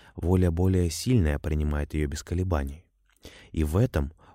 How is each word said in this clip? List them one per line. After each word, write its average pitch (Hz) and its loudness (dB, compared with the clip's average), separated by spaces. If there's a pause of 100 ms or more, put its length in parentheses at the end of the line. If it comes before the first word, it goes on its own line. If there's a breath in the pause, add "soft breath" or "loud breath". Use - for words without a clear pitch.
(140 loud breath)
воля 90 2
более 90 2
сильная 82 0
принимает 73 -2
её 76 0
без 71 -8
колебаний. 80 -4 (680 loud breath)
И 80 0
в 76 0
этом 78 0 (220 loud breath)